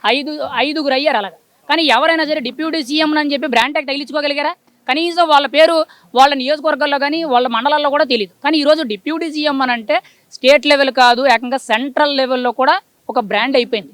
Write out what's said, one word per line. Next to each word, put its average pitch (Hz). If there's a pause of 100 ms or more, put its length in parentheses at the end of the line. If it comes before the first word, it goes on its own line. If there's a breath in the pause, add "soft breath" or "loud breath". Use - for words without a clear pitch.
ఐదు, 285
ఐదుగురు 277
అయ్యారు. 277
అలాగా 196 (320)
కానీ 320
ఎవరైనా 311
సరే 302
డిప్యూటీ 302
సీఎం 302
అని 294
చెప్పి 285
బ్రాండ్ 240
ట్యాగ్ 294
తగిలించుకోగలిగారా? 285 (340)
కనీసం 330
వాళ్ళ 285
పేరు 311 (300 soft breath)
వాళ్ళ 277
నియోజకవర్గాల్లో 285
కానీ 294
వాళ్ళ 254
మండలాల్లో 285
కూడా 294
తెలియదు. 233 (120)
కానీ 311
ఈరోజు 302
డిప్యూటీ 294
సీఎం 294
అని 254
అంటే 240 (300 soft breath)
స్టేట్ 269
లెవెల్ 277
కాదు, 247
ఏకంగా 247
సెంట్రల్ 269
లెవెల్లో 254
కూడా 285 (280)
ఒక 311
బ్రాండ్ 220
అయిపోయింది. 226